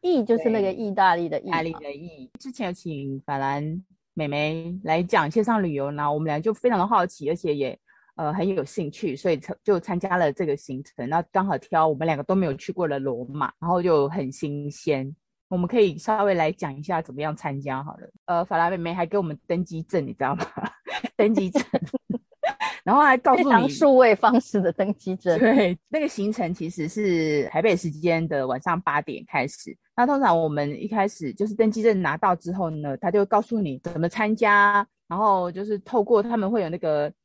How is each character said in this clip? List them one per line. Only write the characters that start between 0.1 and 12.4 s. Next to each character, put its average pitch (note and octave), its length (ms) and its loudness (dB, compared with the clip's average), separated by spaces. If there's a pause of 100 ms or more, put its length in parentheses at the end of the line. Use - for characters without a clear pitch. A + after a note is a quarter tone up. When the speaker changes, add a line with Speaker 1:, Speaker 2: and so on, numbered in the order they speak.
Speaker 1:
意 G#3+ 40 0
就 A3+ 140 2
是 A#3 100 0
那 A3 140 2
个 F#3+ 100 0
意 G#3 200 -6
大 F#3 240 4
利 E3+ 120 -2
的 D3 120 -2
意 - 100 -10
嘛。 E3 100 0
Speaker 2:
对， E3 100 -4
意 - 20 -10
大 - 80 -12
利 D3+ 40 -18
的 C#3+ 80 -10
意。 D3 460 -16
之 C4+ 140 -14
前 A3+ 160 -6
有 F3+ 40 -6
请 C#3 540 -8
法 C#3 120 -4
兰 D3 440 -4 (320)
妹 D3+ 140 -4
妹 D#3 440 -4 (120)
来 D#3+ 180 0
讲 F3 260 2
线 G#3+ 140 0
上 A3 180 0
旅 E3+ 140 -2
游， C#3 160 -2
然 D3 160 -4
后 D3 80 0
我 D3+ 60 -2
们 D#3+ 60 -4
俩 D3+ 120 -2
就 G#3 160 -2
非 B3 160 0
常 G#3+ 80 0
的 F3+ 80 2
好 G#3 180 2
奇， D3+ 240 -8
而 D#3+ 60 0
且 F3 180 -4
也， C#3 240 -4 (380)
呃， D#3 180 -4
很 F3+ 160 -2
有 F#3+ 160 -2
兴 D#3 240 -6
趣， C#3+ 280 -6
所 F3 160 -2
以 D3+ 40 2
才， - 160 -10 (120)
就 G3 160 2
参 F3 180 -4
加 F#3 180 -2
了 D#3+ 160 2
这 E3+ 140 -4
个 C#3+ 100 0
行 C3+ 280 -10
程。 - 240 -10
那 D#3+ 120 0 (120)
刚 F#3+ 120 2
好 F#3+ 140 -2
挑 D#3+ 300 2
我 D#3 60 2
们 D3+ 120 -4
两 D#3 100 0
个 C#3+ 60 -8
都 F#3 140 0
没 F#3+ 100 2